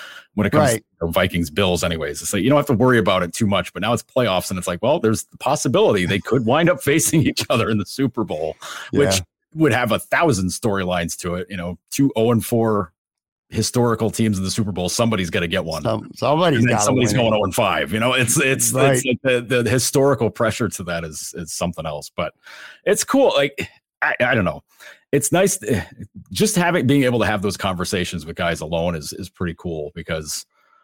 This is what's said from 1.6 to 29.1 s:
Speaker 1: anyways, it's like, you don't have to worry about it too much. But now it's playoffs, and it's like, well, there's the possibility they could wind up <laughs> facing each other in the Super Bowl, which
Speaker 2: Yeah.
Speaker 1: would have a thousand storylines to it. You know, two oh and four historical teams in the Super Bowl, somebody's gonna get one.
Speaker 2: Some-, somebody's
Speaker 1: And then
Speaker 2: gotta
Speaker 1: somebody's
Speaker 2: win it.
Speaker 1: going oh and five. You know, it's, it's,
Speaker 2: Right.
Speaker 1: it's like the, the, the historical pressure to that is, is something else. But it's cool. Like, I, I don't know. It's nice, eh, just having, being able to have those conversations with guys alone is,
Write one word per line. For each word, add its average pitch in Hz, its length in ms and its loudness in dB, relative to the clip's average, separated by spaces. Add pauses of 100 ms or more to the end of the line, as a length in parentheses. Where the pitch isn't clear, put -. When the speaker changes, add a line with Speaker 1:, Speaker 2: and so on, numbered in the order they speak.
Speaker 1:
anyways, 78 380 -4
it's 80 100 -8
like, 95 120 0
you 120 60 4
don't 147 60 6
have 147 120 4
to 143 60 2
worry 123 240 4
about 92 260 2
it 85 100 -6
too - 120 -2
much. 98 280 0
But - 80 -10
now 107 100 0
it's 117 120 -2
playoffs, 98 460 0
and 95 80 -6
it's 85 80 -8
like, 87 160 -4
well, 135 200 2
there's 110 240 0
the - 120 -20
possibility 139 680 2
they 104 140 0
could 117 260 0
wind 156 240 4
up 175 140 0
<laughs> - 0 -
facing 156 400 2
each - 260 -2
other 117 200 0
in 113 80 0
the 101 80 -2
Super 123 380 -2
Bowl, 78 320 -4 (360)
which 95 240 2
Speaker 2:
Yeah. 95 40 0 (360)
Speaker 1:
would 156 180 4
have 120 180 0
a 101 80 0
thousand 131 480 2
storylines 90 720 -2
to 87 180 -6
it. 90 140 -6
You 98 80 -10
know, 87 200 -8 (140)
two 139 240 2
oh 113 160 4
and 110 140 2
four 110 480 0 (560)
historical 113 640 0
teams 110 260 0
in 95 80 -2
the 92 60 -4
Super 104 200 -2
Bowl, 90 160 -4
somebody's 95 420 0
gonna 87 200 -2
get 90 160 -2
one. 80 180 -6
Speaker 2:
Some-, 110 320 -4
somebody's 151 440 2
Speaker 1:
And 120 100 4
then 117 60 2
Speaker 2:
gotta 107 100 2
Speaker 1:
somebody's 123 260 2
Speaker 2:
win 113 80 2
it. 120 40 2
Speaker 1:
going 110 180 2
oh - 20 0
and 92 100 -2
five. 82 380 2
You 110 80 0
know, 123 140 2
it's, 123 260 2
it's, 135 320 2
Speaker 2:
Right. 131 240 4
Speaker 1:
it's 127 100 0
like 127 180 0
the, 123 180 2
the, 120 220 0
the 117 60 0
historical 131 600 2
pressure 110 400 -2
to - 160 -10
that 85 180 -4
is, 78 320 -12
is 85 160 -10
something 85 340 -6
else. 76 300 -10
But - 180 -6 (520)
it's 202 180 2
cool. 262 320 4
Like, 143 340 -2 (300)
I, - 200 -2
I 123 160 2
don't 104 100 2
know. 71 180 -4 (480)
It's 143 200 0
nice, - 320 2
eh, 98 200 0 (480)
just 202 240 0
having, 175 300 2
being 139 180 4
able 123 140 2
to 107 80 0
have 104 160 0
those 98 160 -2
conversations 90 720 -4
with 85 80 -12
guys 85 260 -2
alone 82 320 -2
is, 73 200 -8